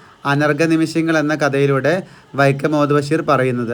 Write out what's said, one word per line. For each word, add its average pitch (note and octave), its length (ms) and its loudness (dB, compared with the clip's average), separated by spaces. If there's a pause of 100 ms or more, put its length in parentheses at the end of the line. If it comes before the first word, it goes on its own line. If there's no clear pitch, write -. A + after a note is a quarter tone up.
(300)
അനർഘ D3 320 0 (100)
നിമിഷങ്ങൾ D#3+ 480 0
എന്ന D3+ 220 -2
കഥയിലൂടെ C#3 500 0 (460)
വൈക്കം C#3 340 2
മുഹമ്മദ് D3 240 2
ബഷീർ D3 240 0 (100)
പറയുന്നത്. B2 440 0